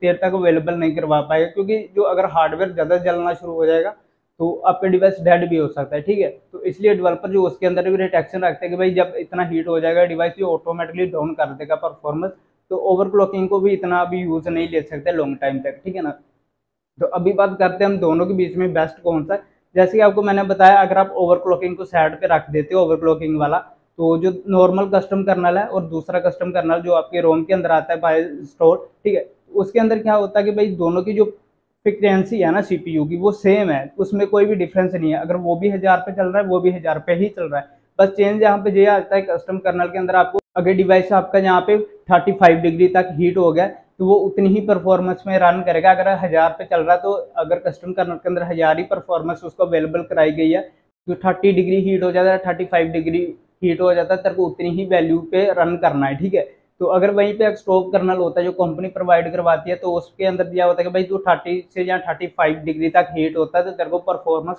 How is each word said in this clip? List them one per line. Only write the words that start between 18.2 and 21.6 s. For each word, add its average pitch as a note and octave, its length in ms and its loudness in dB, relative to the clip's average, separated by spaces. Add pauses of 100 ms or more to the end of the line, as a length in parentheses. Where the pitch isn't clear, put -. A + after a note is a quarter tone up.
के G3 80 -2
बीच F3 220 -2
में F#3 160 -2
best D#3+ 300 -4
कौन E3 220 -2
सा F#3+ 100 -4
है। G3+ 80 -6 (340)
जैसे F#3 160 4
कि G#3+ 80 2
आपको G#3 220 4
मैंने G3+ 220 0
बताया, F#3+ 320 6
अगर F#3+ 220 4
आप F#3+ 180 2
overclocking F3+ 600 0